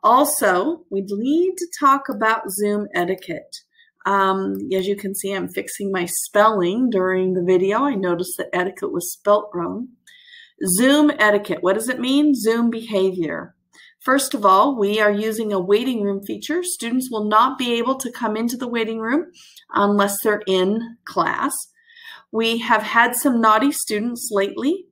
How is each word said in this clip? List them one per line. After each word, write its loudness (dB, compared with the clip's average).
Also, 2
we -2
need 0
to -8
talk 2
about 0
Zoom -2
etiquette. -6
Um, 0
as 0
you 0
can -8
see, -6
I'm -4
fixing -6
my -2
spelling 2
during 0
the 0
video. 4
I 0
noticed -2
that -8
etiquette -4
was -6
spelt 2
wrong. -6
Zoom 4
etiquette, 2
what 2
does -4
it -4
mean? 4
Zoom 2
behavior. -2
First 0
of 0
all, 4
we 0
are 4
using -2
a 0
waiting 0
room -2
feature. -6
Students -4
will -4
not 2
be -2
able -2
to -8
come -4
into -2
the -8
waiting -4
room -2
unless 0
they're 0
in 0
class. -2
We 0
have 0
had 2
some 2
naughty 4
students -4
lately -2